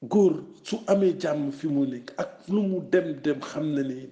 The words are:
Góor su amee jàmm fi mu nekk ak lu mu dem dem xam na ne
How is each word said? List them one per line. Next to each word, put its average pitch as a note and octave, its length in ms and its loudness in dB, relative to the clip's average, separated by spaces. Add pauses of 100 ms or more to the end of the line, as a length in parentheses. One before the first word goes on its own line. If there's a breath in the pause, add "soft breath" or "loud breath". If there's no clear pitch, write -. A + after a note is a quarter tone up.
Góor F#3 400 4 (220)
su A3 220 -4
amee G3 340 4
jàmm D3 320 -2
fi D#3+ 160 -8
mu C#3 180 2
nekk B2 300 -10
ak - 320 -8
lu G#3 140 2
mu F#3+ 180 0 (100)
dem E3 320 2
dem C#3+ 180 0
xam D#3 340 -4
na C#3 80 0
ne C3 300 -6